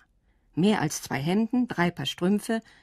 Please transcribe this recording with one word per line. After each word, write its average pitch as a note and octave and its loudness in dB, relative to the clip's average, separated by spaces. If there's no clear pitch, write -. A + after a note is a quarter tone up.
Mehr G3 4
als D3+ -2
zwei - -4
Hemden, A3 0
drei F3 2
Paar D3 -6
Strümpfe, G#3 0